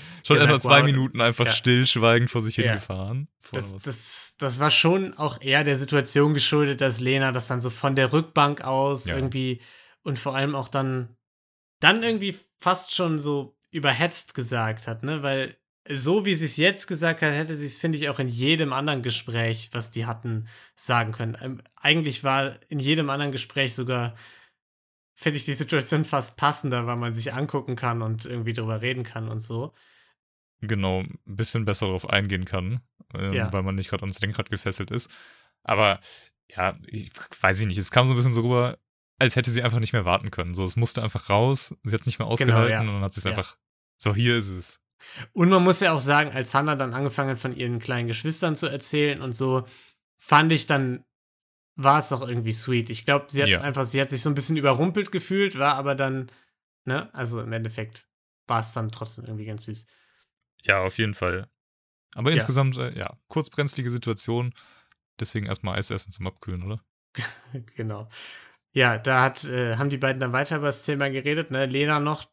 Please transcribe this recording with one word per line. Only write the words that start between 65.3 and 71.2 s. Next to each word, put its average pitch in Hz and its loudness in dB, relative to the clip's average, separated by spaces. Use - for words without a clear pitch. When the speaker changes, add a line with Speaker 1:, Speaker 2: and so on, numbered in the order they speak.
Speaker 1:
erstmal 95 -4
Eis 98 -2
essen 98 -6
zum - -8
Abkühlen, 90 -10
oder? 107 -8
Speaker 2:
<laughs> 120 -12
Genau. 110 -8
Ja, 123 4
da 131 4
hat, 131 -2
äh, 123 -2
haben 139 0
die 139 -4
beiden 131 0
dann 127 -2
weiter 143 0
über 147 -2
das 139 -2
Thema 139 0
geredet, 147 -2